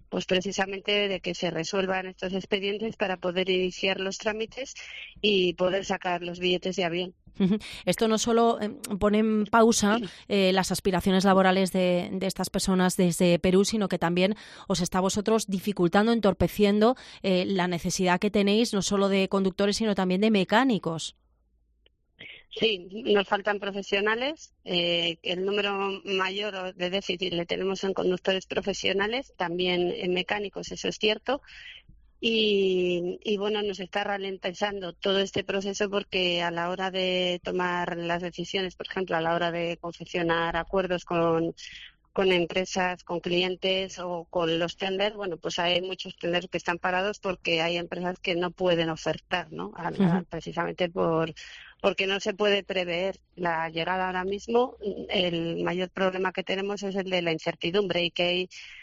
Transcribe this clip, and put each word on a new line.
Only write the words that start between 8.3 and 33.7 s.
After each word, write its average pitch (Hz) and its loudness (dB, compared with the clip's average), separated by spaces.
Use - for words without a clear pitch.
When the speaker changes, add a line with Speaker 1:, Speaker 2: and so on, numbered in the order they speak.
Speaker 2:
eh, 214 -4
pone 208 4
en 214 2
pausa, 226 6
Speaker 1:
Sí. 233 -4
Speaker 2:
eh, 190 4
las 190 2
aspiraciones 185 2
laborales 190 6
de, 180 2
de 185 -2
estas 185 -2
personas 185 2
desde 175 4
Perú, 185 4
sino 208 0
que 175 -2
también 180 2
os 180 0
está 185 -2
a - 2
vosotros 208 2
dificultando, 196 4
entorpeciendo, 208 4
eh, 180 2
la 180 0
necesidad 180 0
que 208 0
tenéis 208 4
no 190 2
solo 196 2
de 190 2
conductores, 196 0
sino 220 0
también 185 2
de 220 4
mecánicos. 202 2
Speaker 1:
Sí, 196 0
nos 202 2
faltan 202 0
profesionales. 202 -2
Eh, 170 0
el 180 -4
número 196 -2
mayor 190 -4
de 180 -4
déficit 185 -4
le 170 -2
tenemos 185 -4
en 190 0
conductores 185 0
profesionales, 202 -2
también 180 0
en 180 -2
mecánicos, 185 -4
eso 180 -6
es 170 -6
cierto. 220 0
Y, 185 0
y 208 0
bueno, 208 -2
nos 196 -6